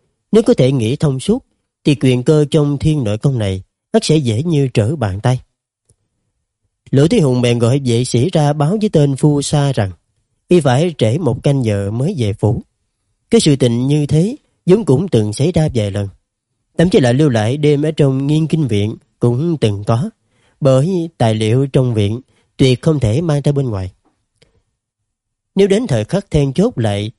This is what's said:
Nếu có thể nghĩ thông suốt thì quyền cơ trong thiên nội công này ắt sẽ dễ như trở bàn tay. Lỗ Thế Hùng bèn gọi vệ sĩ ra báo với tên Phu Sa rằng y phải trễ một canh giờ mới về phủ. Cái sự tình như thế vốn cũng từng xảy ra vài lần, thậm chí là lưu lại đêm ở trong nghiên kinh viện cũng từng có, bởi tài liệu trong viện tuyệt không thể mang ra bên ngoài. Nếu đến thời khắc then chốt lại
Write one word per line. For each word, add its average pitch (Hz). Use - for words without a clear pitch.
Nếu 220
có 247
thể 131
nghĩ 123
thông 135
suốt 233
thì 151
quyền 123
cơ 151
trong 147
thiên 151
nội 104
công 135
này 95
ắt 220
sẽ 151
dễ 120
như 147
trở 120
bàn 101
tay. 127
Lỗ 139
Thế 226
Hùng 127
bèn 120
gọi 120
vệ 120
sĩ 127
ra 151
báo 151
với 214
tên 143
Phu 147
Sa 143
rằng 101
y 180
phải 147
trễ 160
một 151
canh 139
giờ 101
mới 135
về 107
phủ. 107
Cái 226
sự 147
tình 123
như 147
thế 180
vốn 202
cũng 147
từng 107
xảy 147
ra 156
vài 104
lần, 101
thậm 175
chí 208
là 120
lưu 147
lại 117
đêm 147
ở 156
trong 139
nghiên 156
kinh 156
viện 104
cũng 139
từng 101
có, 120
bởi 160
tài 113
liệu 110
trong 127
viện 107
tuyệt 131
không 156
thể 117
mang 151
ra 147
bên 143
ngoài. 95
Nếu 196
đến 220
thời 113
khắc -
then 139
chốt 208
lại 104